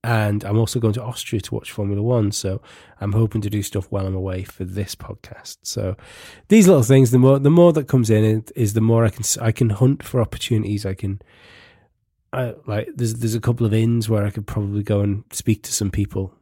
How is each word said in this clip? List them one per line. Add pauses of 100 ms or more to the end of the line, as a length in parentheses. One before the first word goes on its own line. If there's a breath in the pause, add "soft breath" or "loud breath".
And
I'm
also
going
to
Austria
to
watch
Formula
One.
So (400 loud breath)
I'm
hoping
to
do
stuff
while
I'm
away
for
this
podcast.
So (500 loud breath)
these
little
things,
the
more,
the
more
that
comes
in (100)
is
the
more
I
can
s-,
I
can
hunt
for
opportunities.
I
can, (1080 soft breath)
I, (140)
like,
there's,
there's
a
couple
of
inns
where
I
could
probably
go
and
speak
to
some
people